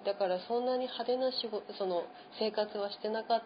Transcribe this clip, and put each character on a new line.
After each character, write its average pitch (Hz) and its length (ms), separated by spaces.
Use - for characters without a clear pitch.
だ 202 100
か 196 140
ら 180 120
そ 233 200
ん 247 60
な 254 60
に 254 120
派 247 200
手 247 120
な 254 160
仕 233 160
事、 208 260
そ 196 120
の、 175 180
生 220 140
活 214 260
は 202 120
し - 80
て 214 100
な 220 160
か 226 120
っ 226 80